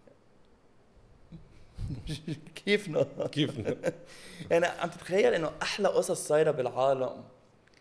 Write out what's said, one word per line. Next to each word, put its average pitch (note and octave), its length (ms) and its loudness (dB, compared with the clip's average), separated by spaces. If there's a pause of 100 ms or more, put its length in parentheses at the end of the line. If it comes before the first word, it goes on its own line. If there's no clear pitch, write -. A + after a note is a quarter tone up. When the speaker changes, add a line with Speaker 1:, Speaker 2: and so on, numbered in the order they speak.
(2000)
Speaker 1:
<laughs> D#3 400 -8 (160)
كيفنا؟ F#3 420 2 (260)
Speaker 2:
كيفنا؟ C#3 440 0 (340)
Speaker 1:
<laughs> - 400 -10
يعني، E3+ 160 4
عم E3 240 -2
تتخيل G#3+ 440 2
إنه D#3+ 160 0 (120)
أحلى - 260 0
قصص E3+ 400 0
صايرة D3+ 220 6
بالعالم B2+ 760 0 (560)